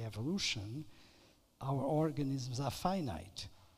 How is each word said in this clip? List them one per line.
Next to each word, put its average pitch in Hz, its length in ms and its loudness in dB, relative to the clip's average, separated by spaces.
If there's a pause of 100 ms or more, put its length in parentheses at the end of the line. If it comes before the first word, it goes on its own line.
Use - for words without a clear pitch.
evolution, 117 800 -2 (760)
our 135 220 2
organisms 135 760 2
are 139 100 2
finite. 147 800 -2 (300)